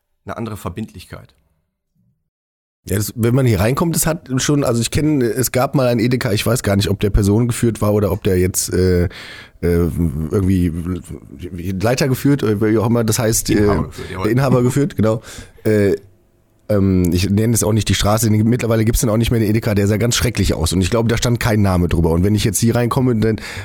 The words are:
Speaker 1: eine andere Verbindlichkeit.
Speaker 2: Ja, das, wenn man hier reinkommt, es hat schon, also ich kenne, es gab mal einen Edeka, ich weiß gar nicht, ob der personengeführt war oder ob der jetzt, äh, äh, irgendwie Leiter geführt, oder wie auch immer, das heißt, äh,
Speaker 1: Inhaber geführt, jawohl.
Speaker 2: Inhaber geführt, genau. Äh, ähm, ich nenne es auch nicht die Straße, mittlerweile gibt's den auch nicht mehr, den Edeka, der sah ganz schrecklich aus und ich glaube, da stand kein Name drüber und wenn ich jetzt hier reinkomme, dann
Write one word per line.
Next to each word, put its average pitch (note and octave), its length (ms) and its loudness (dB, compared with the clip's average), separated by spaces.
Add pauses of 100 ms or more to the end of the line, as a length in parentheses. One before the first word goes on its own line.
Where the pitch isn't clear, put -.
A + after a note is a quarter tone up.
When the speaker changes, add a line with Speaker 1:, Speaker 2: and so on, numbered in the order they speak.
(260)
Speaker 1:
eine - 100 -10
andere A2 220 -8
Verbindlichkeit. - 760 -12 (1500)
Speaker 2:
Ja, F2+ 60 -4
das, G#2 220 -4
wenn A#2 180 2
man C3 120 4
hier A2+ 120 4
reinkommt, C#3 380 0
es - 100 -2
hat E3 300 -4
schon, C#3+ 260 0
also A#2 180 0
ich - 120 -4
kenne, D3+ 320 0
es A#2+ 260 -2
gab B2 240 0
mal B2+ 140 2
einen A#2+ 100 2
Edeka, B2 320 0
ich G#2+ 160 0
weiß A2+ 160 0
gar G2 140 0
nicht, F#2+ 120 2
ob G2 120 -2
der G#2 100 0
personengeführt A2+ 720 2
war G#2 100 2
oder G#2 200 2
ob F#2+ 100 -4
der F#2 160 2
jetzt, F#2 340 0
äh, F2+ 340 2
äh, - 20 0 (520)
irgendwie E2+ 1080 0 (1120)
Leiter C3 240 0
geführt, C3+ 380 0
oder G#2+ 160 0
wie A2 180 2
auch A2 80 0
immer, A#2 160 2
das G#2+ 160 0
heißt, A2+ 320 0
äh, A2+ 40 2
Speaker 1:
Inhaber G#2 340 2
geführt, - 240 -14
jawohl. F#2+ 160 -4
Speaker 2:
Inhaber B2+ 340 0
geführt, C#3 320 0
genau. A2 260 0 (440)
Äh, G#2 320 2 (720)
ähm, F#2+ 440 2
ich F#2 160 0
nenne A2 260 2
es G#2+ 100 0
auch G#2+ 80 0
nicht G#2+ 160 0
die G#2 80 0
Straße, G#2+ 340 0
mittlerweile A2+ 540 2
gibt's A#2 160 0
den A2+ 100 0
auch G#2 60 2
nicht A#2 160 0
mehr, A#2 80 2
den G#2+ 100 0
Edeka, A2 240 0
der G2+ 140 2
sah G#2+ 80 2
ganz A#2 180 -2
schrecklich G2+ 400 -2
aus E2 180 -2
und F2+ 80 0
ich F2 100 0
glaube, A#2 180 2
da A2+ 80 0
stand A#2+ 240 0
kein A2 220 2
Name F2+ 260 2
drüber E2 220 2
und E2+ 120 2
wenn G#2 140 2
ich G2+ 80 0
jetzt G#2+ 160 -2
hier A#2 160 2
reinkomme, A#2+ 400 0
dann A2 240 0 (240)